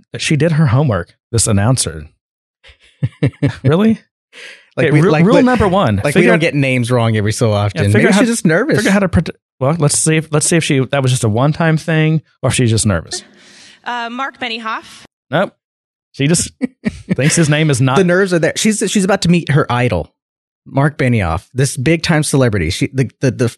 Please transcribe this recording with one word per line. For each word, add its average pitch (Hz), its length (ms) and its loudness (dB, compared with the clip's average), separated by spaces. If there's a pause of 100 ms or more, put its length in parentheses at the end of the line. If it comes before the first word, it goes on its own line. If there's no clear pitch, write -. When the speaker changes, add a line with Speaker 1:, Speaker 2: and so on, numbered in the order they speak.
(120)
Speaker 1:
that - 80 -12
she 156 160 -2
did 156 160 0
her 151 140 2
homework, 113 500 0 (160)
this 117 140 0
announcer. 101 680 0
Speaker 2:
<laughs> - 60 -20 (1400)
Speaker 1:
Really? 202 380 2 (760)
Speaker 2:
Like 165 120 0
Speaker 1:
Okay, - 40 2
Speaker 2:
we, 147 80 4
Speaker 1:
ru-, 185 100 4
Speaker 2:
like 156 140 4
Speaker 1:
rule 226 120 4
Speaker 2:
we, 277 60 4
Speaker 1:
number 247 260 2
one, 170 280 0
Speaker 2:
like 98 100 -4
we 147 60 -2
Speaker 1:
figure 180 180 4
Speaker 2:
don't 226 60 4
Speaker 1:
out 156 40 0
Speaker 2:
get 160 140 0
names 127 360 0
wrong 113 260 2
every 107 160 0
so 113 200 0
often. 104 300 -2
Speaker 1:
Yeah, 101 60 2
figure 101 120 2
Speaker 2:
Maybe - 80 2
Speaker 1:
out - 60 4
how 311 60 2
Speaker 2:
she's 240 80 2
just 233 160 -4
nervous. 208 340 2
Speaker 1:
figure 208 120 0
out 196 40 4
how 208 60 2
to 190 80 0
prote-, - 260 -2 (260)
well, 139 180 0
let's 147 200 0
see 156 180 0
if, 156 160 -4
let's 147 140 0
see 170 100 2
if 156 80 2
she, 135 220 0
that 139 160 -2
was 127 100 2
just 123 120 -2
a 113 40 2
one-time 151 480 2
thing 156 460 0 (200)
or 135 60 0
if 131 60 0
she's 120 160 2
just 110 160 0
nervous. - 380 -4 (600)
Speaker 3:
Uh, 240 260 -8
Mark 269 280 -10
Benioff. 226 680 -10 (260)
Speaker 1:
Nope. - 260 -4 (560)
She 139 140 -2
just - 260 0 (300)
<laughs> - 40 -8 (280)
thinks 139 220 0
his 165 120 2
name 151 220 0
is 117 100 -2
not 131 180 2
Speaker 2:
The 190 60 2
nerves 180 280 0
are 170 60 0
there. 160 180 0
She's, 214 320 -2
she's 190 160 0
about 196 180 0
to 170 60 0
meet 175 220 0
her 143 200 0
idol, 120 440 -2 (520)
Mark 135 320 -2
Benioff, 107 560 0
this 131 220 -2
big-time 156 480 0
celebrity. 104 460 0
She, - 180 -4
the, 131 220 -2 (100)
the, 131 120 0
the 117 260 -4